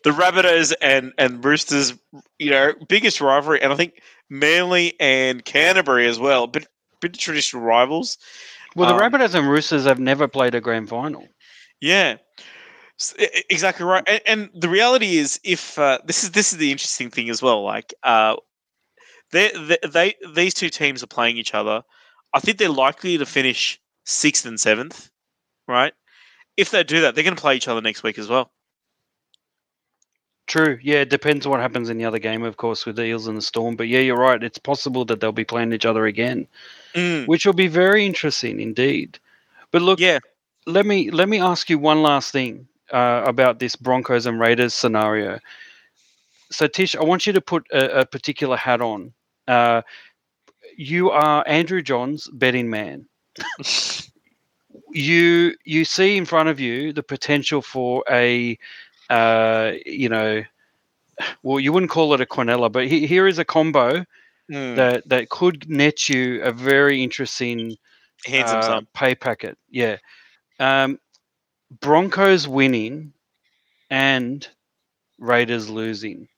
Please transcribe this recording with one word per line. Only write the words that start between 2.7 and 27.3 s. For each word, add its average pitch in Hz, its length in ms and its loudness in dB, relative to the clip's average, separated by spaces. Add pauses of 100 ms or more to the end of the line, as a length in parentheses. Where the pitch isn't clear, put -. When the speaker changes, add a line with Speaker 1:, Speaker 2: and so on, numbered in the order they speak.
Speaker 1:
biggest 208 320 2
rivalry, 143 420 2
and 139 120 2
I - 20 0
think 170 260 -2 (280)
Manly 170 720 2
and 131 420 2
Canterbury 143 640 4
as 117 100 0
well, 127 300 2
but 123 180 -8 (360)
bit 175 140 -8
of - 40 -20
traditional 143 440 -6
rivals. 127 540 2 (600)
Speaker 2:
Well, 180 100 4
the 208 160 4
Speaker 1:
Um, 240 80 2
Speaker 2:
Rabbitohs 226 240 2
and 143 140 2
Roosters 147 340 2
have 131 160 4
never 135 300 0
played 123 260 0
a 120 60 -2
grand 113 260 -4
final. 123 400 -10 (540)
Speaker 1:
Yeah. 160 340 2 (840)
S-, - 200 -8
e-, 208 40 4
e-, - 260 -2
exactly 180 340 -2
right. 185 240 0
And, 214 200 0
and 214 260 -2
the 170 160 -4
reality 214 480 2
is, 143 260 -2
if, - 360 -4
uh, 135 260 2
this - 180 -4
is, 185 80 -8
this 202 220 0
is 165 60 -10
the 147 120 0
interesting 127 380 -8
thing 117 220 -6
as 113 100 -6
well. 113 220 2
Like, 107 300 -8 (100)
uh, 110 320 2 (960)
they, 196 180 4
they, 165 280 -2 (120)
they, 170 240 2 (220)
these 175 180 0
two 170 160 -4
teams 139 320 -4
are 120 60 -14
playing 117 300 -2
each 113 180 -8
other. 107 260 -2 (540)
I - 40 4
think 208 200 -2
they're 196 100 2
likely 147 480 0
to 143 80 -2
finish - 560 -2 (240)
sixth - 400 -2
and 113 140 -10
seventh, 117 500 -2 (580)
right? 127 260 0 (640)
If 196 120 0
they 185 140 2
do 160 180 0
that, 127 140 2
they're 156 80 0
gonna 175 120 0